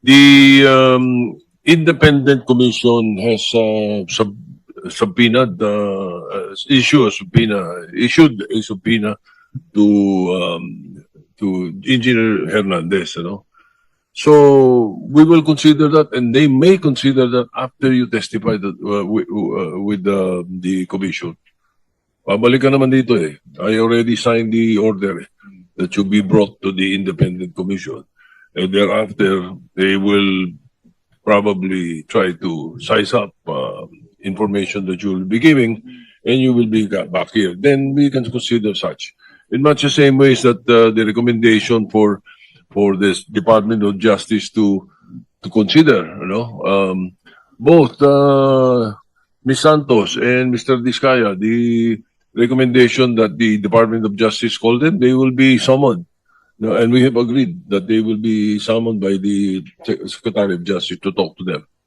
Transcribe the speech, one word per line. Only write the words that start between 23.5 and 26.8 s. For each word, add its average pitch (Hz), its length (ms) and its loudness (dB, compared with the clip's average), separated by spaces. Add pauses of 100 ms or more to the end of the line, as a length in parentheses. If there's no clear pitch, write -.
I 107 180 -2
already 117 380 0
signed 117 360 -2
the 113 260 0
order 98 420 -4
eh, - 60 -20 (500)
that - 200 -6
you 101 80 -2
be 101 160 0
brought 98 420 0
to 98 100 -4
the 95 220 -4